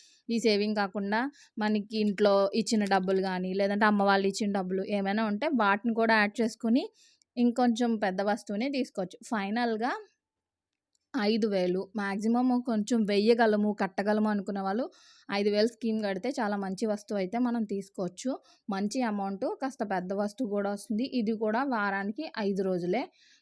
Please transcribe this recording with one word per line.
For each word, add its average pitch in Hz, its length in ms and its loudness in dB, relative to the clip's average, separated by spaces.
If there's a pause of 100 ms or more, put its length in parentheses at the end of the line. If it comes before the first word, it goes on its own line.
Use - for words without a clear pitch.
(320)
ఈ 233 80 0
సేవింగ్ 208 380 2
కాకుండా 208 540 -2 (280)
మనకి 214 420 0
ఇంట్లో 202 540 4
ఇచ్చిన 220 300 2
డబ్బులు 190 360 2
కానీ, 185 340 -2
లేదంటే 202 320 2
అమ్మ 208 160 4
వాళ్ళు 196 240 4
ఇచ్చిన 196 260 -2
డబ్బులు 190 360 -2
ఏమైనా 202 360 0
ఉంటే 214 300 -2
వాటిని 214 400 2
కూడా 226 200 4
యాడ్ 208 260 2
చేసుకుని 233 500 0 (460)
ఇంకొంచెం 240 600 2
పెద్ద 196 260 -2
వస్తువునే 208 460 -2
తీసుకోవచ్చు. 247 540 -4
ఫైనల్‌గా 233 840 -4 (1120)
ఐదు 214 260 2
వేలు, 185 500 0
మ్యాక్సిమం 220 640 0
కొంచెం 226 440 0
వెయ్యగలము, 208 760 4
కట్టగలము 208 480 0
అనుకున్న 202 320 -4
వాళ్ళు 208 300 -4 (420)
ఐదు 202 180 0
వేలు 208 160 4
స్కీమ్ 220 380 -2
కడితే 202 240 -4
చాలా 214 280 -2
మంచి 196 300 -4
వస్తువు 208 320 -4
అయితే 190 200 -2
మనం 240 260 0
తీసుకోవచ్చు. 196 760 -6 (300)
మంచి 208 320 -2
అమౌంట్, 202 420 -2
కాస్త 269 380 -4
పెద్ద 190 300 -2
వస్తువు 208 360 -2
కూడా 202 220 0
వస్తుంది. 208 340 -2
ఇది 233 280 0
కూడా 220 320 0
వారానికి 208 720 -2
ఐదు 202 240 0
రోజులే. 185 460 0 (340)